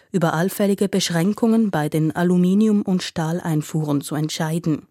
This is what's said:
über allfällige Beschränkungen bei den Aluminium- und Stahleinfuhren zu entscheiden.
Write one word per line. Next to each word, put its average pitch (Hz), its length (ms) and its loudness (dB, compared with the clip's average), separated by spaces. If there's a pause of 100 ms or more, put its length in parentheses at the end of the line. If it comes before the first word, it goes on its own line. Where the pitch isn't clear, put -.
(120)
über 165 220 2
allfällige 196 540 0
Beschränkungen 202 840 0
bei 156 160 0
den 156 260 0
Aluminium- 185 680 4
und 185 200 0
Stahleinfuhren 156 960 -2
zu 147 140 -8
entscheiden. 156 760 -4